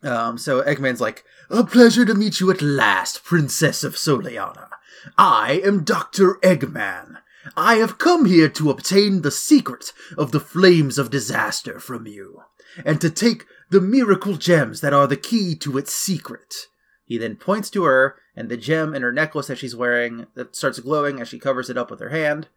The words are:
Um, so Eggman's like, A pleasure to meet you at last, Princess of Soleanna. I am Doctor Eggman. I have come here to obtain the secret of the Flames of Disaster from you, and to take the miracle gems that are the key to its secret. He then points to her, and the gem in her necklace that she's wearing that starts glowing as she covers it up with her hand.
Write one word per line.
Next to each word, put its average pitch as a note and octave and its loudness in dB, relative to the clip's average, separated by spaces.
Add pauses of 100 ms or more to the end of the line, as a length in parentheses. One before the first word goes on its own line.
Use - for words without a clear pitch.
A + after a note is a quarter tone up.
Um, A#2 -4
so C3 -2
Eggman's C#3 -2
like, A2+ -6 (260)
A A3+ 2
pleasure A#3+ 8
to G#3 0
meet G3+ 0
you F#3 0
at F#3 0
last, A2+ 0
Princess D3+ 0
of B2+ -8
Soleanna. A#2+ -4 (480)
I C3 4
am G3+ 2
Doctor - 0
Eggman. B2 0 (380)
I A3+ 2
have G#3+ 0
come E4+ 4
here E3+ 6
to D3+ -2
obtain G3 2
the D3 -2
secret - 0 (240)
of C3 -4
the D3 0
Flames E3 4
of C3 -2
Disaster A#2 -6
from A2+ -12
you, G2+ -18 (440)
and D3+ 0
to E3 0
take G#3 -2 (240)
the F#3+ 6
miracle G3+ 2
gems C#3+ 0
that C#3+ -2
are C#3 4
the C#3+ 0
key F#3 -2
to C#3+ -6
its C#3 -6
secret. - -8 (380)
He A#2 -8
then A2 -8
points G#3 -4
to G3 -2
her, C3+ 2 (180)
and A2+ -12
the A#2+ -8
gem D#3 -4
in C#3 -8
her B2 -4
necklace D3 -4
that C3 -10
she's B2 -12
wearing A#2+ -4
that B2 -16
starts C3+ -6
glowing C#3+ -4
as A#2 -10
she A#2+ -16
covers B2+ -4
it B2 -8
up A#2+ -6
with - -16
her - -12
hand. D3+ -4